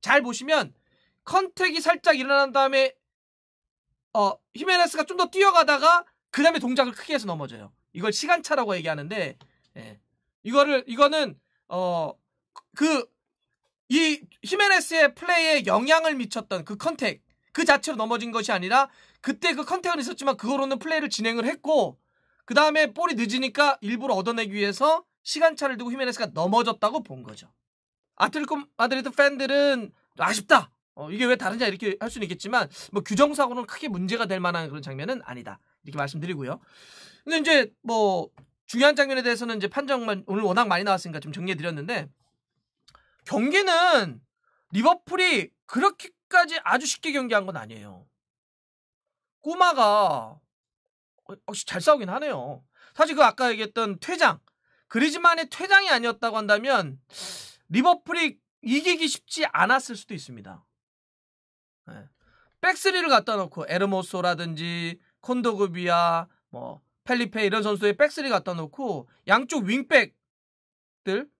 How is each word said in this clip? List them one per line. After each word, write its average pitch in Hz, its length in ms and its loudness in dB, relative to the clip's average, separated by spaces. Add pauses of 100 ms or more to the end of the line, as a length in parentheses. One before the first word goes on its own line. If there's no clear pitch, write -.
잘 277 220 2
보시면 247 500 -2 (500)
컨택이 359 580 -2
살짝 320 380 2
일어난 277 320 2
다음에, 269 420 2 (1200)
어, 202 200 2 (220)
히메네스가 339 480 0
좀 359 140 -6
더 359 120 2
뛰어가다가 339 760 6 (260)
그 269 100 -2
다음에 330 180 4
동작을 254 340 0
크게 - 200 -8
해서 220 140 -4
넘어져요. 127 440 -10 (220)
이걸 208 200 -4
시간차라고 294 640 0
얘기하는데, 156 600 -6 (400)
예. 110 220 -20 (440)
이거를, 277 440 2
이거는, 277 520 0 (280)
어, 175 460 -4 (600)
그, 302 300 2 (840)
이 302 320 2 (220)
히메네스의 349 720 2
플레이에 320 500 2
영향을 285 500 2
미쳤던 208 500 -8
그 208 120 -12
컨택, 254 460 -4 (280)
그 330 140 -2
자체로 277 320 2
넘어진 226 340 -4
것이 220 200 -4
아니라 208 380 2 (320)
그때 320 340 -2
그 269 100 -8
컨택은 349 340 -4
있었지만 269 380 -4
그거로는 269 400 -4
플레이를 302 320 -4
진행을 226 360 -4
했고 269 540 0 (460)
그 - 80 -8
다음에 302 400 4
볼이 330 220 -2
늦으니까 262 640 0
일부러 233 320 -4
얻어내기 214 400 -4
위해서 208 500 0 (200)
시간차를 302 540 0
두고 240 140 -8
히메네스가 247 360 -4
넘어졌다고 220 760 0
본 131 200 -16
거죠. - 280 -20 (640)
아틀레티코 294 420 -2 (180)
마드리드 254 340 -2
팬들은 277 800 2 (280)
"아쉽다. 208 520 2 (220)
어, 151 180 -14
이게 233 140 0
왜 247 100 4
다르냐?" 233 300 -4
이렇게 196 340 -4
할 233 120 -8
수는 214 140 -8
있겠지만 190 440 -4 (240)
뭐 202 100 -2
규정상으로는 254 640 2
크게 - 220 -12
문제가 196 400 -4
될 185 120 -4
만한 175 300 -2
그런 143 140 -12
장면은 151 420 -8
아니다. 117 340 -14 (240)
이렇게 151 140 -14
말씀드리고요. 147 600 -8 (640)
근데 320 160 -2
이제 294 420 2
뭐 208 480 0 (380)
중요한 277 280 4
장면에 269 280 0
대해서는 233 340 -2
이제 196 100 -4
판정만 240 600 -4
오늘 202 160 -2
워낙 208 240 2
많이 185 160 0
나왔으니까 180 360 -2
좀 151 120 -12
정리해드렸는데 165 760 -6 (1160)
경기는 302 960 2 (500)
리버풀이 330 800 2 (160)
그렇게까지 349 960 0
아주 247 240 0
쉽게 - 240 -6
경기한 226 340 0
건 175 120 -10
아니에요. 104 500 -16 (1300)
꼬마가, 208 960 2 (840)
어, 196 80 -18 (140)
역시 - 200 -10
잘 180 140 -6
싸우긴 269 280 4
하네요. 185 540 -8 (320)
사실 311 200 2
그 294 80 8
아까 240 280 4
얘기했던 214 480 -4
퇴장, 320 400 0 (480)
그리즈만의 330 640 2
퇴장이 392 420 2
아니었다고 233 460 0
한다면 208 640 0 (720)
리버풀이 330 680 2 (240)
이기기 320 440 0
쉽지 - 380 -4
않았을 226 500 0
수도 - 200 -16
있습니다. 98 500 -18 (1200)
네. - 60 -20 (680)
백스리를 359 480 0
갖다 226 260 4
놓고 175 340 -6
에르모소라든지 170 1300 -4 (220)
콘도그비아, 175 1080 0 (220)
뭐 123 320 -14 (220)
펠리페 233 420 -2
이런 214 180 2
선수의 208 320 0
백스리 294 340 0
갖다 185 240 -2
놓고 165 540 -8 (200)
양쪽 240 380 2
윙백들, - 1600 -2 (100)